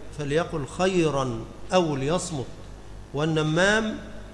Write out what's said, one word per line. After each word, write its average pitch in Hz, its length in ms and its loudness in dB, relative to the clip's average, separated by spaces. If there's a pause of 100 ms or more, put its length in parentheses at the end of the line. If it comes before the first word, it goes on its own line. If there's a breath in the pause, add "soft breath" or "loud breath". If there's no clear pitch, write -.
(180)
فليقل 147 480 0
خيرا 143 800 2 (300)
أو 165 220 4
ليصمت"، 143 500 -2 (680)
والنمام 165 840 4 (360)